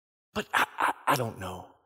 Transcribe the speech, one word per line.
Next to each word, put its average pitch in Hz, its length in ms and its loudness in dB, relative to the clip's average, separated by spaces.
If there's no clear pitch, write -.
but 214 200 -4
I, - 120 4
I, - 140 2
I - 100 6
don't 117 220 -4
know. 92 280 -8